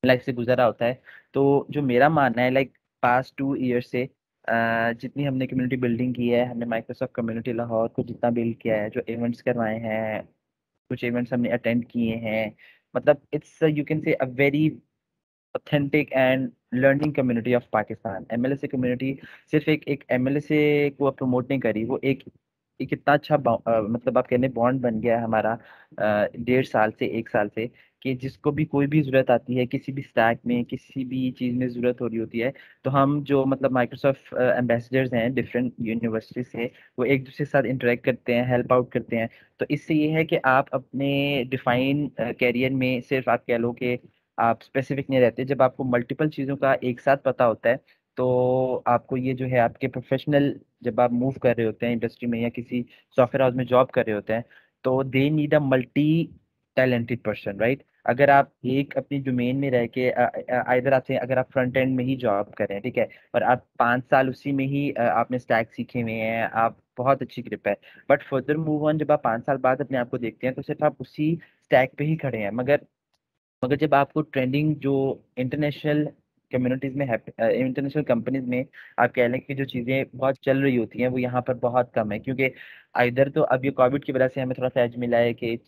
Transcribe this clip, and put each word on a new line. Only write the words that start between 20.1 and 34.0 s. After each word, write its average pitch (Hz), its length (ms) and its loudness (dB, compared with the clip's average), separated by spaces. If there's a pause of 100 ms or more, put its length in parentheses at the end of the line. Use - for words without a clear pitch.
एमएलएसए 147 800 2
को 139 200 0
promote 127 400 -2
नहीं 135 100 0
करी, 110 240 0
वो 127 200 -2
एक, 131 180 0 (580)
एक 131 120 -6
इतना 143 220 2
अच्छा 151 220 0
बॉ-, 123 300 0
अ, 113 140 2
मतलब 117 380 -2
आप 123 80 0
कह 123 100 0
लें 127 160 0
बॉन्ड 123 280 0
बन 117 200 -2
गया 117 160 2
है 117 80 -2
हमारा, 110 340 0 (400)
अ, 104 300 0 (100)
डेढ़ 123 260 0
साल 110 260 2
से, 117 160 -4
एक 113 220 -6
साल 104 200 0
से, 113 220 -6 (320)
कि 131 120 -4
जिसको 135 380 -4
भी 151 120 -2
कोई 143 220 0
भी 151 160 2
ज़रूरत 131 280 2
आती 120 240 2
है, 127 120 0
किसी 135 260 -8
भी 135 100 -8
stack 117 440 0
में, 120 180 -2
किसी - 400 -8
भी 127 260 -4
चीज़ 123 240 -4
में 127 140 -2
ज़रूरत 123 320 -2
हो 120 60 -2
रही 113 120 -4
होती 113 200 -6
है, 123 140 -2 (320)
तो 135 60 0
हम 143 320 2
जो 139 220 2
मतलब 135 340 0
Microsoft, 131 560 -2